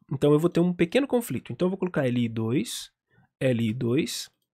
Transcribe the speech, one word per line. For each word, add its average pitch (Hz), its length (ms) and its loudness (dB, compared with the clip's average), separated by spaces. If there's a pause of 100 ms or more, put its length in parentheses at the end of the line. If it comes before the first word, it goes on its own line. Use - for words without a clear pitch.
(120)
Então 147 200 4
eu 151 60 6
vou 170 100 2
ter 170 120 2
um 175 120 2
pequeno 180 360 0
conflito. - 440 -4
Então 180 140 0
eu 180 40 0
vou 190 80 -4
colocar 170 280 -2
L 123 140 0
I 117 80 0
dois, 113 640 -4 (480)
L 117 280 2
I 113 60 -2
dois, 131 560 -2 (240)